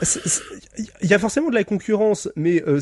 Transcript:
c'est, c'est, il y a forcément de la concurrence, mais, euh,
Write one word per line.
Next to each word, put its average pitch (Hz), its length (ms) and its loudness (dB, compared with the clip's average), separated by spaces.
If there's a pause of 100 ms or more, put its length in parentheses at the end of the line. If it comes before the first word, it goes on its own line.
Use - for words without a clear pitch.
c'est, - 260 -2
c'est, - 140 -2 (600)
il 185 60 0
y 202 60 6
a 202 40 4
forcément 277 300 0
de 240 60 -2
la 208 100 2
concurrence, 208 720 0
mais, 165 320 2
euh, 143 140 4